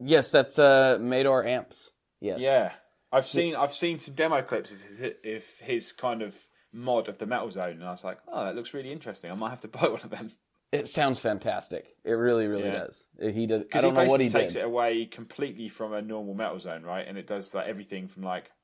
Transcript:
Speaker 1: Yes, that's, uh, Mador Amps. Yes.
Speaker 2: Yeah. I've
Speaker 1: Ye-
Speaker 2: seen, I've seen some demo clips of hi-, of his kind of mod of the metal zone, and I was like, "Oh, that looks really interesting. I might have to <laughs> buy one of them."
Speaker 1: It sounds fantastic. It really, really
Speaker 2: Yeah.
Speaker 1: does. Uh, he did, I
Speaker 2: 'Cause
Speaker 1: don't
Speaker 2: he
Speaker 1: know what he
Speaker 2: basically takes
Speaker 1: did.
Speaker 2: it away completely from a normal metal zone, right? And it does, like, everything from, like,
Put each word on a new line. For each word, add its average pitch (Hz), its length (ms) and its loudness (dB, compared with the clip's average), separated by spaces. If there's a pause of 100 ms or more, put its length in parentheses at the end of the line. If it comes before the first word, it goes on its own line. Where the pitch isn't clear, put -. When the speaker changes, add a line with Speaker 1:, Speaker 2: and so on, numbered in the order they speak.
Speaker 1:
Yes, 139 300 4
that's, 147 280 6
uh, 135 400 8
Mador 127 460 2
Amps. - 460 -4 (280)
Yes. 101 220 -4
Speaker 2:
Yeah. 127 320 4 (400)
I've 135 120 4
Speaker 1:
Ye- - 40 -10
Speaker 2:
seen, 170 260 0
I've 143 180 0
seen 170 260 -4
some 139 160 -12
demo 156 260 2
clips - 320 -6
of 98 40 -18 (220)
hi-, 120 360 -8
of 107 80 -12 (160)
his 120 340 -4
kind 117 280 -4
of 101 140 -8 (380)
mod 117 340 0
of 98 120 -10
the 110 60 -6
metal 107 260 -4
zone, 90 220 -6
and 82 120 -14
I 90 60 -8
was 90 120 -12
like, 95 240 -8
"Oh, 208 180 -4
that 92 100 -4
looks 117 180 -10
really 135 180 -10
interesting. 104 400 -12
I 92 40 -8
might 110 160 -6
have 127 100 -14
to 110 60 -12
<laughs> - 120 -16
buy 165 80 4
one 110 140 -2
of 117 80 -16
them." 107 220 -12 (400)
Speaker 1:
It 143 160 -2
sounds 135 320 2
fantastic. 98 840 -4
It 113 80 0
really, 113 340 4
really 101 220 -2
Speaker 2:
Yeah. 95 160 -4
Speaker 1:
does. - 200 -16 (160)
Uh, 107 60 -2
he 110 180 0
did, 110 140 2
I - 60 -4
Speaker 2:
'Cause 135 160 2
Speaker 1:
don't 131 160 6
Speaker 2:
he 131 40 6
Speaker 1:
know 127 80 6
what 135 120 6
he 127 60 4
Speaker 2:
basically 110 160 4
takes - 100 -2
Speaker 1:
did. 127 80 -4
Speaker 2:
it 107 40 0
away 117 400 0
completely 113 600 -10
from 107 240 -8
a 104 100 -4
normal 107 320 -8
metal 95 260 -4
zone, 82 240 -10
right? 87 220 -6
And 98 120 -10
it 95 100 -12
does, 98 260 -8
like, 95 140 -4
everything 98 400 -10
from, 95 160 -14
like, 90 260 -6 (140)